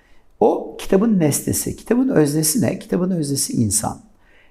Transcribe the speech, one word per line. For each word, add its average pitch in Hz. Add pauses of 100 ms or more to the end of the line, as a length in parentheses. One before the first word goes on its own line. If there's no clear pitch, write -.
(400)
O -
kitabın 196
nesnesi, -
kitabın 254
öznesi 156
ne? 165
Kitabın 185
öznesi 139
insan. - (500)